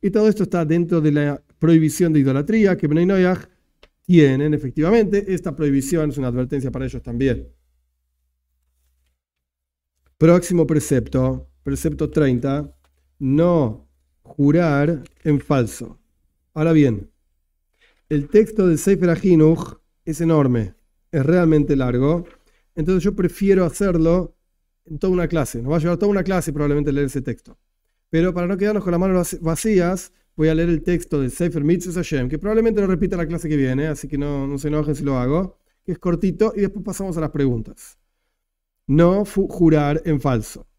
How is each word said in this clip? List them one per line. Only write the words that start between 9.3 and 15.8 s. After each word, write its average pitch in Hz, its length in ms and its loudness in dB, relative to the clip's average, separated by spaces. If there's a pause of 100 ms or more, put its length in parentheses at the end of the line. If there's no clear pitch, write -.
Próximo 170 480 4
precepto, 131 840 -2 (140)
precepto 147 460 -4
treinta, 139 680 -2 (420)
no 143 680 0 (360)
jurar 147 800 0 (200)
en 147 160 0
falso. 123 600 -4 (540)